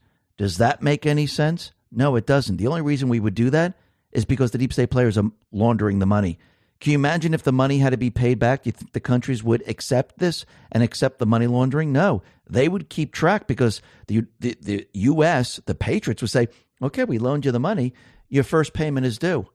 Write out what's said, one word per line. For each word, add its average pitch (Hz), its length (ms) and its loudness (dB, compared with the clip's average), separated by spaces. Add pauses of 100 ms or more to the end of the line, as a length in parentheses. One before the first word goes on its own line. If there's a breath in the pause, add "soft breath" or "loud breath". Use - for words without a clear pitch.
(360)
Does 95 220 -2
that 123 240 2
make 147 240 0
any 147 200 2
sense? 156 460 -2 (180)
No, 127 260 2
it 110 100 -2
doesn't. 127 320 2
The 98 80 0
only 160 160 0
reason 143 260 0
we 120 120 2
would 104 140 0
do 117 140 2
that 165 300 2 (320)
is 110 160 -2
because 127 240 0
the 120 80 -4
deep 127 160 -2
state 123 160 0
players 123 260 2
are 107 140 2 (220)
laundering 104 480 0
the 95 60 2
money. 98 320 0 (420 soft breath)
Can 147 100 -2
you 147 80 2
imagine 160 340 0
if 160 120 -2
the 135 80 4
money 135 260 2
had 135 120 4
to 127 60 2
be 120 140 -2
paid 120 300 0
back? 123 240 0
Do 120 40 -4
you 110 40 0
think - 200 -18
the - 60 -6
countries 123 460 -2
would 113 240 2
accept - 500 -4
this 175 260 -2 (280 soft breath)
and 113 100 2
accept - 380 -2
the 117 60 -2
money 117 200 2
laundering? 131 460 0
No, 143 320 0 (260 soft breath)
they 131 180 2
would 180 200 -4
keep 151 240 -6
track 190 340 0
because 117 340 0 (280 soft breath)
the, 110 180 0 (140)
the, 117 200 -4
the 101 340 -6
U 143 280 2
S, 151 440 0
the 92 100 -4
patriots - 460 -4
would 107 100 -4
say, 120 160 2 (340 soft breath)
"Okay, 254 220 -2
we 139 140 -2
loaned 131 260 -2
you 135 80 2
the 120 80 0
money. 143 340 -2 (340 soft breath)
Your 139 140 2
first 156 300 0
payment 143 340 -2
is 113 100 -4
due." 160 380 -2